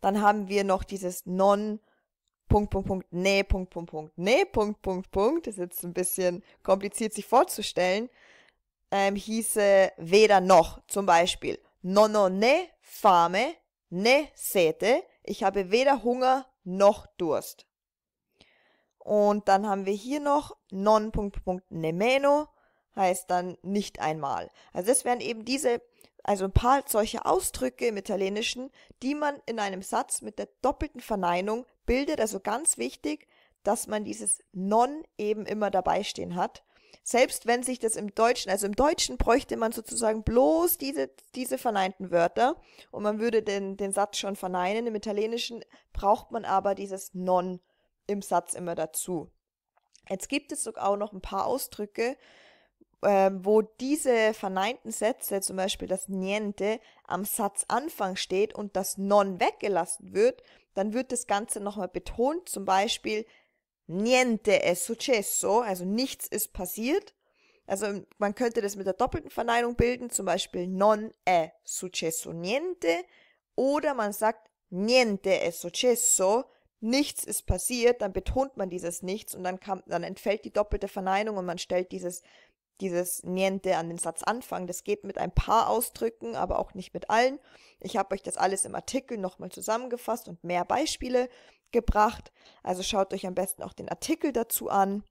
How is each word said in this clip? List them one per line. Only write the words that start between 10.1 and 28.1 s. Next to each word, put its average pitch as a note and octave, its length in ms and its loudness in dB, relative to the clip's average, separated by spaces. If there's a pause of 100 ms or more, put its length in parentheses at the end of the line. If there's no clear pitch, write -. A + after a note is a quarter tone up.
noch. F3+ 460 6
Zum G3+ 180 -2
Beispiel, F3 540 2 (220)
"Non G#3 360 6
ho G3+ 100 6
né A#3+ 400 4 (140)
fame F#3+ 760 4 (340)
né A#3+ 460 4
sete." F#3+ 680 2 (200)
Ich - 200 -6
habe G3 280 0
weder B3+ 320 4
Hunger B3+ 420 2 (200)
noch G3 420 4 (100)
Durst. D3+ 500 -4 (1300)
Und G#3 500 2
dann G3 180 4
haben G3 200 -2
wir G3 80 0
hier B3 260 -4
noch C#4+ 380 0 (140)
"Non G#3+ 420 2
Punkt, G3+ 220 -4
Punkt, - 100 -8
Punkt, F#3 260 -6
nemmeno", B3+ 800 2 (480)
heißt F#3 340 0
dann F3+ 300 -2
nicht G3 400 -4
einmal. C#3 480 -4 (240)
Also F#3 160 -4
das C#4 160 2
wären A#3+ 160 -2
eben A3 240 -6
diese, A#3+ 360 -2 (420)
also G3 200 0
ein F#3+ 80 -2
paar C4+ 340 4
solche A3 400 -2
Ausdrücke C4 600 0
im A3+ 80 -2
Italienischen, G3+ 760 -4 (300)